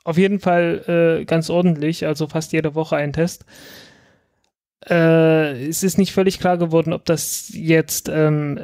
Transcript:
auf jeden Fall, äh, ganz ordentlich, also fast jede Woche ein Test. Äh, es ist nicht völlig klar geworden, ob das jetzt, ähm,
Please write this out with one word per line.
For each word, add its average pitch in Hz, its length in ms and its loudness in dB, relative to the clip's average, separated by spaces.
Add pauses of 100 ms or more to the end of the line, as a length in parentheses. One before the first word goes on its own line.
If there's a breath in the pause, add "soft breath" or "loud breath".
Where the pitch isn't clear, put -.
auf 165 140 -2
jeden 196 200 2
Fall, 170 840 2
äh, 156 40 -8
ganz 165 260 -2
ordentlich, 165 560 0
also 151 220 -4
fast 160 240 -6
jede 156 240 -2
Woche 160 180 -4
ein 147 180 -2
Test. 165 320 -4 (1400 loud breath)
Äh, 160 800 2
es 165 160 -6
ist 190 160 0
nicht 190 140 2
völlig 190 260 0
klar 180 200 0
geworden, 165 340 0
ob - 140 -6
das - 460 -4
jetzt, 160 560 0
ähm, 151 560 0